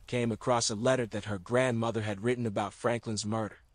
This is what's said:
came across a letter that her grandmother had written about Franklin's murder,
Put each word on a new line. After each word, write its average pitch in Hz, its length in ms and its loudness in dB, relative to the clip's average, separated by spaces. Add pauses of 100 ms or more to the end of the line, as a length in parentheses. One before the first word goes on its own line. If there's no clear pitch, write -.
came 120 260 0
across 120 380 2
a 110 40 -2
letter 123 320 2
that 104 200 -6
her 107 120 -4
grandmother 117 640 2
had 104 200 -4
written 120 240 0
about 104 260 -2
Franklin's 110 540 -2
murder, 107 320 -4 (160)